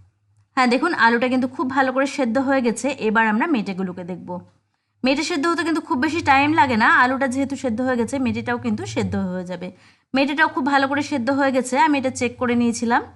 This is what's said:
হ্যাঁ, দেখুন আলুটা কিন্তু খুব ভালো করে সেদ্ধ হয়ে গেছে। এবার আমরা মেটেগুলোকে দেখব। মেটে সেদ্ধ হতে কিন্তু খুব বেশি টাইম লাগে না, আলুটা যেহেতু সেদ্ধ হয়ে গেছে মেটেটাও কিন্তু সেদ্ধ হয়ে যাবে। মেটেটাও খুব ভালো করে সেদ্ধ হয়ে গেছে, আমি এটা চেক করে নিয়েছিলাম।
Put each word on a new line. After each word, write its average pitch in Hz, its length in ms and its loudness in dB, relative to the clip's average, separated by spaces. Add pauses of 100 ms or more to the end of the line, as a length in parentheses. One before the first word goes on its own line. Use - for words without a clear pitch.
(540)
হ্যাঁ, 254 120 4
দেখুন 277 280 2
আলুটা 233 340 2
কিন্তু 254 200 0
খুব 262 220 -4
ভালো 262 220 0
করে 269 140 2
সেদ্ধ 262 320 -2
হয়ে 269 240 2
গেছে। 240 260 -2
এবার 220 380 0
আমরা 220 200 0
মেটেগুলোকে 185 580 -4
দেখব। 175 360 -10 (640)
মেটে 277 180 2
সেদ্ধ 311 240 -2
হতে 339 180 0
কিন্তু 330 160 0
খুব 311 180 -4
বেশি 302 240 0
টাইম 285 300 4
লাগে 277 240 4
না, 233 180 4
আলুটা 262 320 4
যেহেতু 269 300 -2
সেদ্ধ 240 240 -4
হয়ে 254 160 0
গেছে 233 220 -2
মেটেটাও 233 400 -2
কিন্তু 240 280 -4
সেদ্ধ 202 300 -4
হয়ে 185 280 -4
যাবে। 180 280 -10 (420)
মেটেটাও 294 340 2
খুব 302 180 -4
ভালো 277 220 2
করে 285 140 -2
সেদ্ধ 277 280 -2
হয়ে 269 220 2
গেছে, 254 260 0
আমি 294 200 4
এটা 262 120 -2
চেক 240 260 -4
করে 240 180 -2
নিয়েছিলাম। 240 480 0 (140)